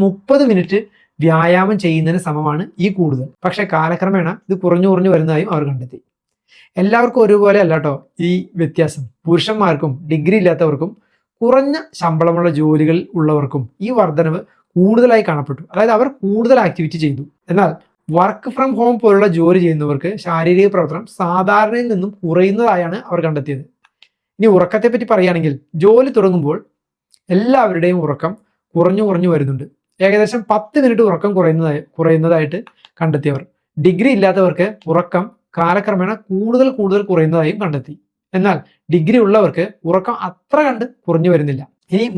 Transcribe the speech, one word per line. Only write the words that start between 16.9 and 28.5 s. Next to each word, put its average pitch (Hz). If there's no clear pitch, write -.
ചെയ്തു. 139
എന്നാൽ 180
work 202
from 262
home 233
പോലുള്ള 208
ജോലി 170
ചെയ്യുന്നവർക്ക് 151
ശാരീരിക 175
പ്രവർത്തനം 170
സാധാരണയിൽ 202
നിന്നും 196
കുറയുന്നതായാണ് 185
അവർ 175
കണ്ടെത്തിയത്. 147
ഇനി 214
ഉറക്കത്തെ 190
പറ്റി 233
പറയുകയാണെങ്കിൽ 175
ജോലി 247
തുടങ്ങുമ്പോൾ 180
എല്ലാവരുടെയും 190
ഉറക്കം 147